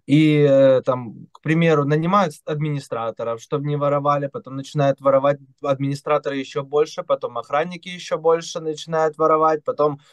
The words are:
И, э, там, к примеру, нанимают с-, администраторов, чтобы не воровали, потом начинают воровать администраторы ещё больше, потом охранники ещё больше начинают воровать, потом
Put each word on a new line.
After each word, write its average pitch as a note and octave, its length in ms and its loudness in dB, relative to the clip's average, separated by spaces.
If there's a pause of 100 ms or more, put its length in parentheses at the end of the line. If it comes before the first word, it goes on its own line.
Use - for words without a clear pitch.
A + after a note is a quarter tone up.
И, D3+ 300 4 (120)
э, C3+ 340 6
там, B2+ 500 -6
к - 80 -20
примеру, D#3 440 2
нанимают E3 480 2
с-, - 120 -20
администраторов, A#2+ 960 -6
чтобы D3 260 -6
не D3 100 -2
воровали, C#3+ 500 0
потом B2+ 300 -12
начинают C#3 440 -2
воровать C#3 380 2 (240)
администраторы C#3 720 -2
ещё C3+ 260 -6
больше, D3+ 400 -2
потом A#2+ 340 -4
охранники E3+ 520 -6
ещё F3 280 -6
больше E3 440 -2
начинают D#3+ 560 -4
воровать, D#3 480 2
потом C#3+ 340 0 (140)